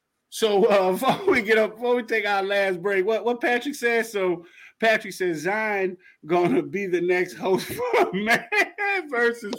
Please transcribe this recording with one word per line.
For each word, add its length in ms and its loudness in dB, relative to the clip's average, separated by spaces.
So, 360 2
uh, 260 4
<laughs> 0 -
before 400 0
we 100 2
get 160 2
up, 180 2
before 200 0
we 80 0
take 240 -2
our 160 0
last 380 0
break, 240 0
what, 180 0
what 180 -2
Patrick 340 -2
says. 360 0
So 340 -2
Patrick 340 0
says 280 -4
Zion 560 -2
gonna 360 2
be 240 -4
the 160 0
next 320 0
host 340 -2
<laughs> 0 -
for 460 0
Man 320 0
versus 500 -2